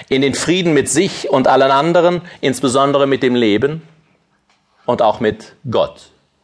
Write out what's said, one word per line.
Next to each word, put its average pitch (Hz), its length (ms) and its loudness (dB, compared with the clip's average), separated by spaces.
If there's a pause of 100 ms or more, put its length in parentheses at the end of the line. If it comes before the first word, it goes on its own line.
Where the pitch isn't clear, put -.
in 135 120 0
den 139 140 0
Frieden 170 400 0
mit 135 140 0
sich - 380 -2
und 131 200 2
allen 135 240 4
anderen, 170 500 2 (180)
insbesondere 139 680 0
mit 135 160 -2
dem 123 100 2
Leben 123 480 0 (1040)
und 120 160 -2
auch 107 180 0
mit - 360 -6 (160)
Gott. - 400 -4 (320)